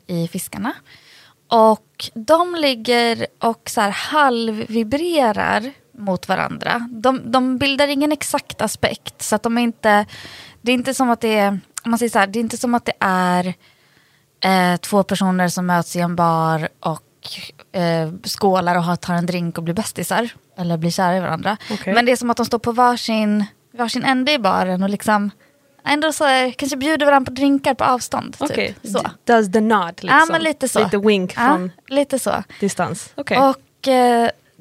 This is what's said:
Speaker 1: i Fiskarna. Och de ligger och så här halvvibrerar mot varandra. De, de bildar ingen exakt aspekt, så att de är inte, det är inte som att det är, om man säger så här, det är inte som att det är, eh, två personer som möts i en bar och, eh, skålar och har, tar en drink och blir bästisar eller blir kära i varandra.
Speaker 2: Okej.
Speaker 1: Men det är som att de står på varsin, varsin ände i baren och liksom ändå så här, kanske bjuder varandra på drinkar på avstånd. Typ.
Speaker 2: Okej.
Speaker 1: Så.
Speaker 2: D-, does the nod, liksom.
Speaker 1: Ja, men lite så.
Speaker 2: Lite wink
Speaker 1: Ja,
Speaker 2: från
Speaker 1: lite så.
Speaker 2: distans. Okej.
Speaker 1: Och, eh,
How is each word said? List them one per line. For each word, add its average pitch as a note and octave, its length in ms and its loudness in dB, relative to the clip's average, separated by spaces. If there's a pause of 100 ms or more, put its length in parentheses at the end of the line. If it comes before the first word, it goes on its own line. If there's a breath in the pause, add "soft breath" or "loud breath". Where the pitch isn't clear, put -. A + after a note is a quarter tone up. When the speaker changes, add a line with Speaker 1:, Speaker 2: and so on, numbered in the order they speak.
Speaker 1:
i E3+ 220 -4
Fiskarna. G3+ 440 -8 (760 loud breath)
Och A3 680 2
de E4 400 2
ligger A#3+ 720 0 (120)
och - 320 -4
så - 100 -2
här G3+ 100 2
halvvibrerar A#3 1800 0 (260)
mot G3 300 -4
varandra. F#3 600 -2
De, B3 420 -2
de B3+ 260 0
bildar C#4 300 0
ingen D4 240 0
exakt - 500 -6
aspekt, - 600 -6
så - 140 -2
att G#3 60 -2
de A#3 160 -2
är A#3+ 40 2
inte, G#3+ 440 2 (560 loud breath)
det A#3+ 100 0
är - 20 4
inte B3+ 200 -2
som B3+ 160 0
att A3+ 100 0
det A3 180 0
är, G3+ 100 4 (360)
om A#3 60 -6
man A#3 80 -4
säger A#3+ 120 0
så A3+ 80 0
här, G3 80 4
det G3 120 -6
är - 20 -2
inte A3+ 160 -4
som A#3+ 180 -2
att A#3 100 -2
det - 160 -4
är, F3+ 540 0 (880 soft breath)
eh, F#3 360 4
två G3+ 220 2
personer F#3 460 0
som F3+ 180 -4
möts F3 300 0
i F3 40 -2
en F3 160 -2
bar D#3+ 520 0 (120)
och, D#3+ 220 -6 (800)
eh, E3 300 0 (140)
skålar F#3 520 0
och F3 80 0
har, F3 120 0
tar F3 180 -4
en E3+ 120 0
drink F3 320 -4
och E3+ 60 -8
blir E3+ 100 -2
bästisar G3+ 540 -4 (300)
eller E3+ 180 -2
blir E3 140 -2
kära F3+ 260 0
i F#3+ 40 0
varandra. F3 360 -4 (140)
Speaker 2:
Okej. G3 240 -4
Speaker 1:
Men A#3+ 120 4
det B3+ 60 4
är A#3+ 40 2
som A#3+ 140 -2
att A3+ 60 0
de A#3 100 0
står A#3 120 0
på A#3 140 -4
varsin, A3 720 2 (280)
varsin A#3+ 320 -4
ände C4 280 2
i D4 60 2
baren F#3 440 0
och G3 80 0
liksom G#3 400 0 (540 soft breath)
ändå D4+ 280 0
så D#4 120 -2
här, B3+ 260 4
kanske C#4 260 -4
bjuder C#4+ 300 0
varandra C4+ 240 4
på B3+ 40 -10
drinkar C#4 400 2
på - 100 -2
avstånd. - 540 -2
Typ. - 120 -4
Speaker 2:
Okej. - 240 -4 (100)
Speaker 1:
Så. A3 180 -4
Speaker 2:
D-, - 80 -4 (140)
does A3 280 4
the A3 80 4
nod, G#3+ 280 2
liksom. F3 200 -12
Speaker 1:
Ja, C#4 220 6
men D#4+ 120 0
lite D4 260 -2
så. G#3 160 2
Speaker 2:
Lite G3+ 140 0
wink G3 380 2
Speaker 1:
Ja, G#3 120 -2
Speaker 2:
från F#3 220 0 (180)
Speaker 1:
lite C#4 300 0
så. - 260 -4 (160)
Speaker 2:
distans. F#3 540 -4
Okej. - 240 -2
Speaker 1:
Och, C4+ 500 0
eh, B3 420 4 (300)